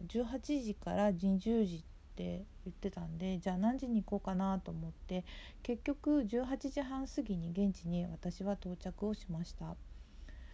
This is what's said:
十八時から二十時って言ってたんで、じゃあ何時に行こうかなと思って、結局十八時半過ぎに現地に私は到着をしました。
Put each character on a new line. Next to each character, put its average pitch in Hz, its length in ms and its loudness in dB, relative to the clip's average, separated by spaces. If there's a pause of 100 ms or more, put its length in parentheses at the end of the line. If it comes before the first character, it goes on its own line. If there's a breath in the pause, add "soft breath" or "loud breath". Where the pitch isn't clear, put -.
十 226 160 0
八 262 380 0
時 214 140 -2
か - 180 -2
ら 202 180 6
二 190 280 4
十 220 260 6
時 170 120 -2
っ - 380 -14
て 180 300 -4 (200)
言 185 60 -6
っ - 40 -14
て 196 160 -4
た 170 140 -6
ん 160 120 -6
で、 185 220 0
じ 190 100 0
ゃ 185 40 2
あ 180 40 2
何 226 200 4
時 262 100 -2
に 220 160 4
行 202 160 0
こ - 40 0
う - 20 -14
か 190 100 0
な 190 240 4
と 170 120 -6
思 165 180 -4
っ - 20 -6
て、 185 340 -4 (380 loud breath)
結 233 200 -2
局 294 420 4
十 233 180 2
八 269 260 -2
時 285 120 0
半 269 260 -2
過 - 160 0
ぎ 202 140 0
に 170 140 -2
現 196 240 4
地 170 120 -6
に 175 180 2
私 175 380 -4
は 202 100 2
到 180 240 -4
着 185 300 -2
を 214 60 2
し - 160 -6
ま 165 140 -2
し - 100 -6
た。 165 220 -6 (800 loud breath)